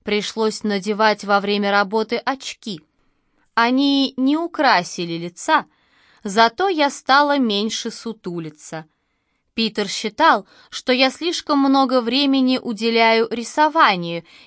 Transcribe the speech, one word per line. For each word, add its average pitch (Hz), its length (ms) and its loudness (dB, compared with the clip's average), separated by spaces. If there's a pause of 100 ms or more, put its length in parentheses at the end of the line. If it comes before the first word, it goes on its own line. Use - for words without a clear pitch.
Пришлось 208 600 -4
надевать 208 600 0
во 202 160 2
время 202 320 -2
работы 214 460 0
очки. - 640 -8 (760)
Они 269 640 2
не 269 200 2
украсили 220 760 0
лица, 175 520 -4 (580)
зато 226 460 2
я 302 200 0
стала 285 480 2
меньше 220 540 -2
сутулиться. 170 920 -12 (680)
Питер 220 340 -2
считал, 226 600 0 (220)
что - 240 -6
я 262 180 2
слишком 311 480 -2
много 269 420 4
времени 262 560 0
уделяю 226 720 2
рисованию, 226 920 0 (240)